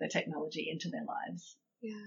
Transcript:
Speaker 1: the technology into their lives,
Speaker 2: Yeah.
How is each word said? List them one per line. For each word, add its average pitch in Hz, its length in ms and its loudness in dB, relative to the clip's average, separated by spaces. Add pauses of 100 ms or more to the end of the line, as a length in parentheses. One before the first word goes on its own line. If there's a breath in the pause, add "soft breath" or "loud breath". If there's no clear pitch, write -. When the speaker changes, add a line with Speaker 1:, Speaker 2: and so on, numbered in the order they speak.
Speaker 1:
the 170 80 2
technology 156 640 2
into 170 180 0
their 226 160 0
lives, - 520 -4 (260)
Speaker 2:
Yeah. 214 240 -4